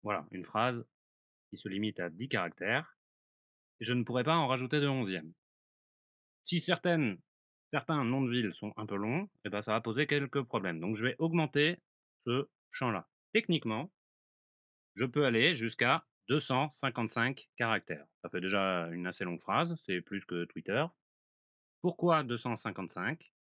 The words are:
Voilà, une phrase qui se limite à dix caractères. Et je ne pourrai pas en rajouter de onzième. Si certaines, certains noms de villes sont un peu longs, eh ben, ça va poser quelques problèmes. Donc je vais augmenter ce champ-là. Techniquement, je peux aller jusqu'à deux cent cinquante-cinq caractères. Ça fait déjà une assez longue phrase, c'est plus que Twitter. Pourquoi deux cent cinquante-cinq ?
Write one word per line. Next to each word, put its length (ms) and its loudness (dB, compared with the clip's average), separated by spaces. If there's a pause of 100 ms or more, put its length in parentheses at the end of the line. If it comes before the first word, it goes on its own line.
Voilà, 280 -2
une 140 -10
phrase 400 0 (640)
qui 80 -14
se 120 -10
limite 320 -2
à 80 -4
dix 180 -10
caractères. 680 -2 (840)
Et 60 -8
je 80 0
ne 100 2
pourrai 200 0
pas 120 4
en 120 2
rajouter 320 0
de 80 2
onzième. 440 -2 (1120)
Si 160 0
certaines, 600 2 (500)
certains 320 0
noms 200 2
de 80 0
villes 240 0
sont 200 -8
un 120 -6
peu 80 -4
longs, 340 -2 (160)
eh 40 -4
ben, 120 -4
ça 120 -2
va 80 2
poser 260 0
quelques 340 0
problèmes. 380 -2
Donc 180 -2
je 60 -4
vais 160 0
augmenter 580 2 (480)
ce 240 0 (220)
champ-là. 360 -2 (260)
Techniquement, 600 0 (1040)
je 100 0
peux 200 2
aller 300 6
jusqu'à 520 2 (200)
deux 120 2
cent 380 0
cinquante-cinq 760 -2
caractères. 520 -2 (160)
Ça 60 -8
fait 120 -4
déjà 460 2
une 180 -4
assez 200 -6
longue 160 -6
phrase, 340 0 (100)
c'est 160 -2
plus 240 -8
que 200 -4
Twitter. 380 -4 (1000)
Pourquoi 420 2
deux 160 -4
cent 180 -4
cinquante-cinq ? 720 -6 (120)